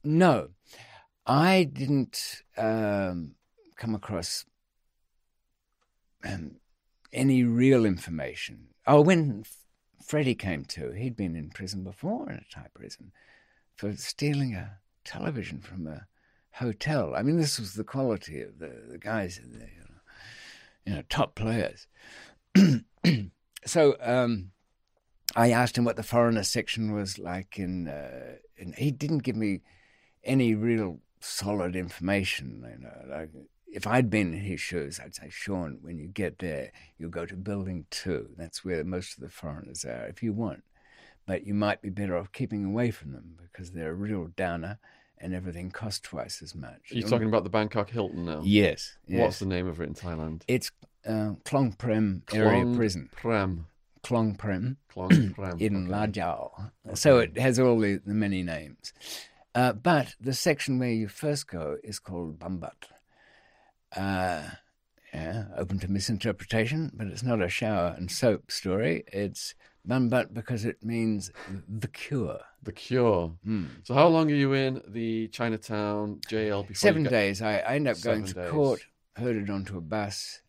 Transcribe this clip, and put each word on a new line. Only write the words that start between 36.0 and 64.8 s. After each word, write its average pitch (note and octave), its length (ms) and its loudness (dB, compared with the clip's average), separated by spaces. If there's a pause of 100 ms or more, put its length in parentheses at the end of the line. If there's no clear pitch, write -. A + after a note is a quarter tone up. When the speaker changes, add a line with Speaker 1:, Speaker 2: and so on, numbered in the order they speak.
Speaker 1:
get F#2+ 320 -6
there, C#2+ 320 -6 (260)
you'll E2 140 -10
go E2+ 160 -6
to F#2+ 80 -14
building F#2+ 560 -6
two. D2 440 -4
That's E2 300 -12
where E2+ 180 -2
most F#2 340 -6
of B1+ 60 -14
the E2 60 -14
foreigners D2 560 -12
are, A#1+ 220 -8
if - 160 -12
you A2 100 -2
want. A2 300 -4 (640)
But F#2 180 -4
you G2+ 80 -4
might G#2 300 2
be G#2 80 -6
better F#2+ 260 -2
off E2+ 140 -4
keeping G#2+ 340 -4
away A2+ 240 0
from D2+ 240 -10
them E2 280 -18
because F2+ 300 -16
they're E2 200 -6
a F2 40 -6
real G2 400 -4
downer F2 440 -4 (400)
and F2+ 160 -6
everything F2+ 340 -8
costs G#2 300 -8
twice - 420 -10
as - 140 -16
much." - 360 -14
Speaker 2:
Are - 40 -10
you A2+ 60 0
Speaker 1:
You G2 60 -4
Speaker 2:
talking A#2 220 2
Speaker 1:
know? A2 80 4
Speaker 2:
about F2+ 60 4
the F#2 80 -6
Bangkok G#2+ 400 0
Hilton F#2 340 -4
now? D#2+ 180 -4
Speaker 1:
Yes, G2 640 4
Speaker 2:
What's F#2+ 140 0
Speaker 1:
yes. A2+ 200 2
Speaker 2:
the G2 60 -4
name F#2 220 0
of E2 140 -6
it - 60 -2
in D#2 60 -8
Thailand? D#2+ 540 -8
Speaker 1:
It's, - 240 0 (320)
uh, G#2+ 300 -2 (120)
Klong C3+ 340 0
Prem G#2+ 420 2 (100)
Area A2 320 6
Speaker 2:
Klong A#2+ 120 2
Speaker 1:
Prison. F#2+ 360 0
Speaker 2:
Prem. F#2+ 540 0 (380)
Speaker 1:
Klong A2 340 2
Prem. G#2+ 400 -2 (160)
Speaker 2:
Klong F#2+ 400 4
Prem, F2+ 240 -6
Speaker 1:
<clears throat> - 20 -10
In F#2+ 320 0
Speaker 2:
okay. G#2+ 200 0 (100)
Speaker 1:
Lajao. E2+ 480 -6 (240)
So C3+ 240 8
Speaker 2:
Okay. A2+ 140 4
Speaker 1:
it - 100 -6
has B2+ 160 4
all B2 220 6
the, G2+ 260 2
the G2+ 80 -4
many G2+ 300 0
names. D#2 500 -8 (640)
Uh, B2 180 4
but C#3 480 2
the C3 140 -2
section C#3+ 420 0
where B2 140 0
you A2 160 0
first D3 400 -4
go D2+ 360 -4
is G#2+ 140 -10
called E2+ 400 -8
Bambat. F2 460 -10 (1120)
Uh, F#2 480 0 (680)